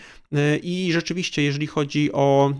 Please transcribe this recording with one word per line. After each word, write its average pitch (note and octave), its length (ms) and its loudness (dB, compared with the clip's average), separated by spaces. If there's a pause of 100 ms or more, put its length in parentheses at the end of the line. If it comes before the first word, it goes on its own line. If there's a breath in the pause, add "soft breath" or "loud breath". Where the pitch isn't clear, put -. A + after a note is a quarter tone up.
(320 loud breath)
e, D3 240 2
i F3+ 360 -2
rzeczywiście, E3 500 -2
jeżeli C#3+ 240 -2
chodzi D3 460 -2
o, C#3 480 4